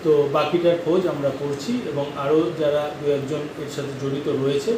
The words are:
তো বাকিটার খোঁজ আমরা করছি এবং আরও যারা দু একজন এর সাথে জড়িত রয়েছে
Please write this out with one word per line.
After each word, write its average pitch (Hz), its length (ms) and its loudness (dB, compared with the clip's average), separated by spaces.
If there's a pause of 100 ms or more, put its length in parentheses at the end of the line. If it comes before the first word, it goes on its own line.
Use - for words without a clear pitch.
তো 147 300 4
বাকিটার 170 520 2
খোঁজ 175 220 2
আমরা 143 320 0
করছি 139 460 -2
এবং 143 200 -2 (120)
আরও 156 420 2
যারা 147 320 0 (140)
দু 143 60 2
একজন 139 280 -2 (180)
এর 143 180 -8
সাথে 131 320 -6
জড়িত 139 360 -2
রয়েছে 143 340 0